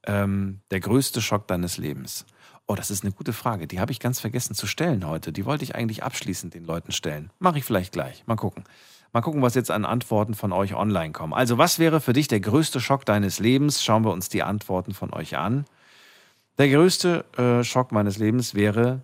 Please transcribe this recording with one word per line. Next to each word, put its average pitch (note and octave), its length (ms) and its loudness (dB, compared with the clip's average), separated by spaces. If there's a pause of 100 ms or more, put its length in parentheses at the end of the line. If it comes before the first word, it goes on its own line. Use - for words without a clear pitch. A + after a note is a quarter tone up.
ähm, G2 540 0 (100)
der F#2+ 80 -2
größte B2 420 2
Schock G#2 280 -2
deines F2 300 -2
Lebens? C#2+ 460 -8 (440)
Oh, G2+ 80 0
das - 160 -6
ist G2+ 100 -6
eine G2 100 -2
gute B2+ 200 -8
Frage. G2+ 340 -4
Die F#2 140 -6
habe - 100 -2
ich A#2+ 80 -4
ganz B2 220 -2
vergessen A#2 340 -4
zu G2+ 140 -6
stellen C3+ 360 -2
heute. D#2+ 280 -6
Die F#2+ 120 -6
wollte D3 200 -2
ich - 100 -10
eigentlich A2 300 -4
abschließend - 500 -8
den E2+ 100 -16
Leuten E2 280 -6
stellen. D2+ 480 -6
Mach F3+ 160 2
ich C3+ 80 -2
vielleicht F#2 280 0
gleich. D#2 360 -8
Mal A2+ 80 2
gucken. G2+ 260 -6 (500)
Mal A#2 100 2
gucken, D3+ 200 0
was A#2+ 140 4
jetzt A#2 160 0
an G#2 120 0
Antworten A2+ 500 0
von G2+ 180 -4
euch G2 240 0
online F#2 340 0
kommen. D#2+ 240 -8
Also, A#2+ 240 2
was E3 220 4
wäre D#3+ 200 4
für B2 120 0
dich D3 160 2
der G#2+ 100 2
größte B2+ 420 2
Schock C3+ 240 0
deines G2+ 360 2
Lebens? C3+ 420 2
Schauen A2 220 4
wir G#2 80 2
uns F2+ 160 -6
die F2 160 -2
Antworten G2 500 -4
von - 180 -8
euch D#2 240 -8
an. A#2 280 -2 (920)
Der C#3 120 6
größte, E3+ 560 4 (120)
äh, B2 280 4
Schock B2+ 260 0
meines G#2 280 2
Lebens A#2 360 0
wäre A2+ 500 2